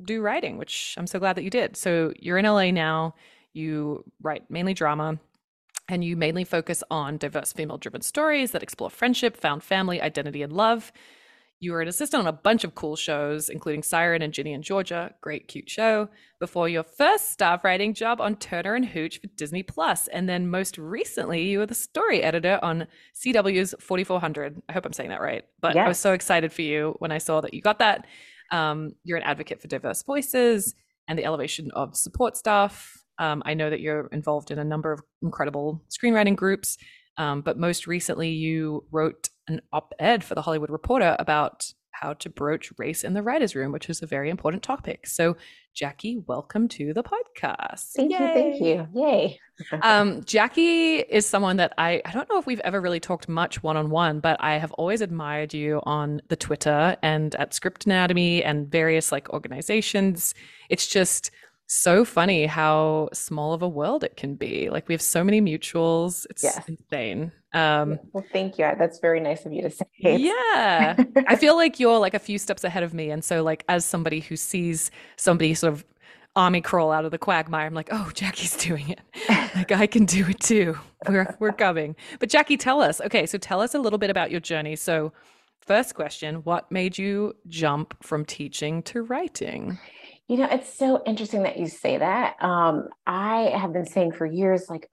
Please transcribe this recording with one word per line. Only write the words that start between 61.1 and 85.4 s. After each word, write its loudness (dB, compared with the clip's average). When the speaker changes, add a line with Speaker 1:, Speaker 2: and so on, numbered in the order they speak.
Speaker 1:
so 6
funny 4
how 2
small -4
of -2
a -2
world -2
it -6
can -6
be. -4
Like, -4
we 0
have -2
so 0
many 4
mutuals. 0
It's -8
Speaker 2:
Yes. -2
Speaker 1:
insane. -6
Um, 4
Speaker 2:
Yeah. -2
Well, -6
thank -2
you. 4
That's 0
very 2
nice -4
of -8
you -4
to -2
say. -8
It's 6
Speaker 1:
Yeah. 4
Speaker 2:
<laughs> 6
Speaker 1:
I 8
feel 8
like 4
you're, 6
like, 2
a -2
few -4
steps -4
ahead -2
of -4
me. -4
And -4
so, 0
like, 0
as 4
somebody -2
who -10
sees -2
somebody 4
sort 2
of -12
army 4
crawl 2
out 2
of -4
the -6
quagmire, 0
I'm -6
like, -6
"Oh, -4
Jackie's -4
doing -4
it. -8
Speaker 2:
<laughs> 6
Speaker 1:
Like, 0
I 6
can 6
do 2
it -2
too. 2
We're, 2
we're 2
coming." 0
But 0
Jackie, 6
tell 2
us. 4
Okay, 2
so -6
tell -2
us 0
a 0
little 0
bit 0
about 0
your -2
journey. -4
So 0